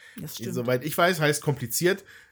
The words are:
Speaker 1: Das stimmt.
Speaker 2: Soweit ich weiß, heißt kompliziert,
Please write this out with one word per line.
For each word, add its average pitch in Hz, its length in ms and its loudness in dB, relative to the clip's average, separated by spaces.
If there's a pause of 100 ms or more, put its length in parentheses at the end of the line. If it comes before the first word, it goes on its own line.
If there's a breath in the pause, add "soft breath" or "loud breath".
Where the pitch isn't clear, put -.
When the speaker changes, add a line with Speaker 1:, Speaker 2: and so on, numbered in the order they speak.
(160 loud breath)
Speaker 1:
Das 147 200 -12
stimmt. 117 180 -8
Speaker 2:
Soweit 123 300 0
ich 151 120 -6
weiß, 175 240 4
heißt 147 220 2
kompliziert, 165 640 0 (280 loud breath)